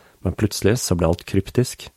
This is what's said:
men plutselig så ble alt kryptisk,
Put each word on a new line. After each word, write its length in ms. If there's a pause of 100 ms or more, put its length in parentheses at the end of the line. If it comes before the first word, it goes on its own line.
(220)
men 160
plutselig 400
så 160
ble 140
alt 180
kryptisk, 720